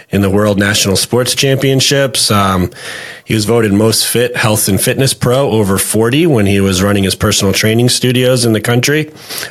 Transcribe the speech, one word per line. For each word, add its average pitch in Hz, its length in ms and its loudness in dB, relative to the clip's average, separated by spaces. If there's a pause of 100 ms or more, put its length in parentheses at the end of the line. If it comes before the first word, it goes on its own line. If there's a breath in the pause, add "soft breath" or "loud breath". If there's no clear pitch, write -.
in 98 140 0
the 98 80 2
World 101 280 2
National 101 380 0
Sports 123 380 -2
Championships. 135 960 0
Um, 95 400 0 (560 loud breath)
he - 80 -2
was 107 100 0
voted 110 280 2
most 107 340 2
fit 120 300 -2
health 110 320 0
and 98 120 0
fitness 131 320 0
pro 127 380 0
over 98 280 0
forty 117 500 0
when 110 180 2
he 98 140 2
was 98 200 0
running 101 220 0
his 95 140 -2
personal 101 360 0
training 113 360 0
studios 127 560 0
in 113 80 2
the 107 80 0
country. 143 520 -2 (380 loud breath)